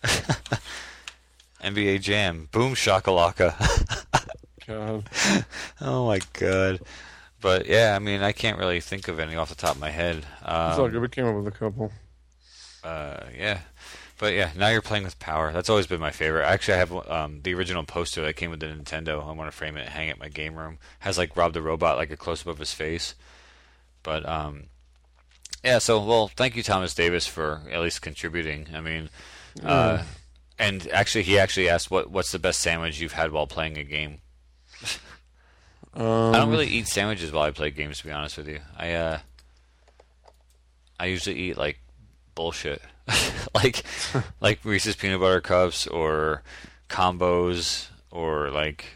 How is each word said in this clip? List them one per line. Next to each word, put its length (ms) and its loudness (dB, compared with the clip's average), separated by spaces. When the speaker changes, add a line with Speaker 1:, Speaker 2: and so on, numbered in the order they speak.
Speaker 1:
<laughs> 1600 -6
N 120 -4
B 140 2
A 100 4
Jam, 540 0
boom 240 2
shakalaka. 800 4
<laughs> 0 -
Speaker 2:
God. 420 -6
Speaker 1:
Oh 240 0
my 140 2
God. 480 2
But, 240 4
yeah, 300 6
I 40 0
mean, 220 -2
I 100 4
can't 280 -2
really 200 0
think 280 -8
of 120 -4
any 160 -4
off 140 -2
the 60 -14
top 200 0
of 60 -10
my 80 -4
head. 280 -2
Speaker 2:
It's 280 -14
all 400 2
Speaker 1:
Um, 60 0
Speaker 2:
good. 100 -4
We 80 -2
came 160 -4
up 100 2
with 120 -4
a 100 -4
couple. 340 -4
Speaker 1:
uh, 380 -8
yeah. 260 -4
But, 160 2
yeah, 200 2
Now 140 2
You're 140 4
Playing 220 -2
with 120 -12
Power. 340 -2
That's 200 -2
always 160 4
been 120 -2
my 120 -2
favorite. 340 0
Actually, 300 4
I 20 6
have, 320 0
um, 320 -4
the 140 -4
original 300 -2
poster 360 -4
that 140 -2
came 160 -6
with 80 -10
the 80 -6
Nintendo. 600 -6
I 40 -10
wanna 200 -8
frame 260 -10
it 40 -8
and 80 -10
hang 200 -6
it 40 -6
in 60 -12
my 100 -14
game 260 -8
room. 220 -12
Has, 180 -2
like, 180 -2
Rob 180 4
the 100 -2
Robot, 340 2
like, 140 -4
a 60 -8
close-up 300 -6
of 120 -8
his 120 -8
face. 440 -6
But, 260 -4
um, 380 -6
yeah, 160 8
so, 240 6
well, 240 6
thank 300 0
you, 60 -2
Thomas 300 0
Davis, 320 2
for 360 -4
at 80 -2
least 220 -2
contributing. 720 -6
I 80 -8
mean, 280 -6
uh, 360 4
Speaker 2:
Yeah. 40 -6
Speaker 1:
and 320 0
actually, 320 2
he 160 6
actually 300 4
asked, 200 2
"What, 220 0
what's 220 -2
the 60 -6
best 200 0
sandwich 400 0
you've 140 -6
had 180 0
while 160 0
playing 300 -6
a 80 -8
game?" 340 -6
Speaker 2:
Um, 420 4
Speaker 1:
I 40 8
don't 100 6
really 180 4
eat 220 -2
sandwiches 420 0
while 140 4
I 60 2
play 200 -2
games, 280 -8
to 80 -12
be 40 -10
honest 240 -6
with 140 -10
you. 100 -10
I, 140 -4
uh, 280 0
I 60 -2
usually 320 -2
eat, 200 -4
like, 220 -2
bullshit. 460 -6
<laughs> 140 2
Like, 280 2
Speaker 2:
<laughs> 280 -4
Speaker 1:
like 240 2
Reese's 300 0
Peanut 240 -2
Butter 200 6
Cups 460 2
or 560 0
combos 1000 2
or, 400 -2
like, 360 -2